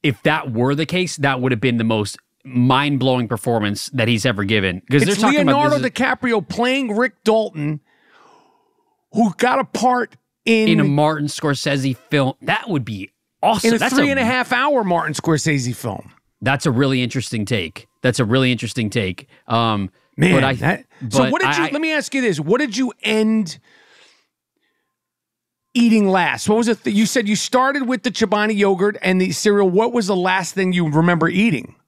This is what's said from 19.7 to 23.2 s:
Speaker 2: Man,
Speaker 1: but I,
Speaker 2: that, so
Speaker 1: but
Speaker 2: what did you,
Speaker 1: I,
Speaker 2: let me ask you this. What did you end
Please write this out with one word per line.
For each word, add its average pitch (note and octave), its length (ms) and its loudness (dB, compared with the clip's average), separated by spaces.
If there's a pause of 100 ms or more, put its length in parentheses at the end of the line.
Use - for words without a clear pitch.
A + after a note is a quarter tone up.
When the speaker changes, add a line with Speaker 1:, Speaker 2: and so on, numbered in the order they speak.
Speaker 2:
Man, F3+ 180 2
Speaker 1:
but C3 80 2
I, C3+ 120 0
Speaker 2:
that, D3 300 -2 (260)
so C4+ 120 2
Speaker 1:
but G#3+ 100 2
Speaker 2:
what E4+ 100 -2
did D4 140 0
you, - 100 0
Speaker 1:
I, C4+ 40 -4
Speaker 2:
let D4 100 -4
me D#4+ 120 -2
ask D4 200 -4
you C4+ 80 -2
this. F#3 200 0
What F3+ 200 0
did A#3 160 -4
you B3+ 160 -2 (120)
end A3 560 0 (2250)